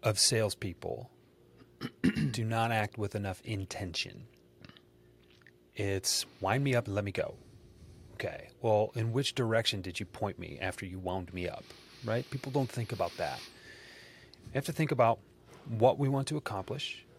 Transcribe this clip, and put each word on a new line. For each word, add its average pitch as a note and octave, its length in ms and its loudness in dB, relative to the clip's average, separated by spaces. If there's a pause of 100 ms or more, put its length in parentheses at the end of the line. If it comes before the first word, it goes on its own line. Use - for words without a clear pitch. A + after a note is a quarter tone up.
of G#2+ 160 2
salespeople - 920 0 (920)
<clears throat> D#3 280 2
do A2+ 140 -2
not A2+ 280 2
act G#2+ 260 0
with G#2 160 -2
enough G2 300 -2
intention. G2 800 -6 (1500)
It's, G2 500 0 (160)
"Wind A2+ 240 2
me C3+ 100 4
up A#2+ 120 4
and G2+ 80 -2
let G2+ 100 2
me G2 80 -2
go." - 220 -2 (800)
Okay, - 340 -8 (140)
well, G#2+ 320 6
in A2+ 180 2
which C3+ 220 0
direction A2+ 480 2
did F2+ 180 -6
you G2 60 -6
point - 320 -6
me E2 220 -10
after F#2 260 -4
you F#2 120 -8
wound F2+ 360 -2
me F2+ 140 -2
up, - 160 -8 (400)
right? A#2 260 0
People C3+ 200 -6
don't C3 200 0
think - 220 -4
about F#2 260 -2
that. D#2 200 -2 (1080)
We - 80 -16
have C#3+ 120 -2
to E3 60 -4
think D#3+ 180 2
about A#2 280 6 (500)
what A#2 300 6
we C#3 100 2
want C3+ 200 2
to D3+ 100 -2
accomplish. G#2+ 680 -6 (140)